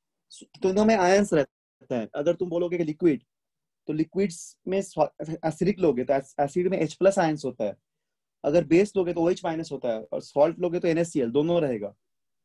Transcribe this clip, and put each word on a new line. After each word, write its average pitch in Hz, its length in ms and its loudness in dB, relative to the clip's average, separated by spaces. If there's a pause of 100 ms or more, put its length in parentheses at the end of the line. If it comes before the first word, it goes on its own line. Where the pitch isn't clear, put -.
(440)
तो - 260 -4
इनमें 214 260 4
आयंस 196 380 4
रहता - 640 -4
है। 110 200 -4
अगर 160 200 0
तुम 175 140 -4
बोलोगे 175 280 -2
कि 170 60 -2
लिक्विड, 151 400 0 (640)
तो 151 60 -4
liquids 175 640 -4 (100)
में 190 140 -2
सॉ-, 156 540 -4 (100)
acidic 170 340 -2
लोगे 131 240 2
तो 135 100 0
एस-, - 260 -4
acid 175 280 -2
में 185 100 -2
एच 151 160 -4
plus 196 260 2
ions 156 260 -2
होता 120 180 -8
है, 98 140 -6 (680)
अगर 160 200 2
base 170 340 4
लोगे 175 160 0
तो 165 80 -2
ओएच 175 240 0
माइनस 160 260 -6
होता 127 180 -4
है, 110 140 -4
और 151 180 -8
salt 160 380 2
लोगे 175 200 -2
तो 175 80 -2
एनएससीएल, 160 440 0
दोनों 165 300 2
रहेगा। 107 340 -4 (500)